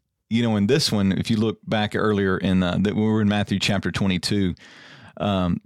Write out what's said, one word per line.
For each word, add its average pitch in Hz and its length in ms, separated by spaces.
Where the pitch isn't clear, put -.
you 117 120
know, 113 140
in 101 120
this 151 220
one, 98 220
if - 180
you 113 60
look 107 300
back 107 280
earlier 101 440
in, 92 240
uh, 90 180
that 101 160
we 107 60
were 110 180
in 107 80
Matthew 101 300
chapter 92 320
twenty-two, 95 640
um, 92 480